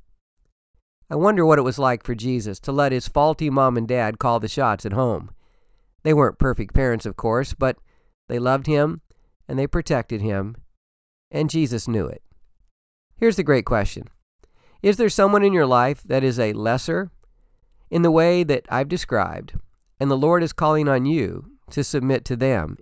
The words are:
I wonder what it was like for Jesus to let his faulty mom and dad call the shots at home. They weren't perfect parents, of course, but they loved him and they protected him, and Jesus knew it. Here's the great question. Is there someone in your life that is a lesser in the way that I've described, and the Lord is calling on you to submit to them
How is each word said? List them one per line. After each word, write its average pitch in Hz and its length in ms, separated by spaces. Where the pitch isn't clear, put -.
I 156 60
wonder 180 320
what 151 140
it - 20
was 127 160
like 127 240
for 120 140
Jesus 110 420
to - 140
let 139 180
his 127 160
faulty 151 440
mom 131 260
and 113 100
dad 113 320
call 117 220
the 107 80
shots 113 360
at 98 100
home. 113 360
They 156 100
weren't 147 280
perfect 120 340
parents, 123 320
of 104 80
course, 117 400
but 131 240
they 120 140
loved 135 260
him 151 340
and 135 100
they 139 120
protected 123 520
him, 101 360
and 151 140
Jesus 139 400
knew 107 160
it. - 180
Here's 226 200
the 196 60
great 139 220
question. - 400
Is 196 160
there 220 100
someone 202 340
in 196 120
your 165 100
life 127 380
that 135 200
is 127 160
a 110 140
lesser 131 580
in 170 140
the 170 80
way 170 320
that 143 260
I've 135 220
described, 98 640
and 139 120
the 135 60
Lord 165 260
is 160 100
calling 151 360
on 131 180
you 101 460
to 143 120
submit 131 440
to 127 100
them 113 440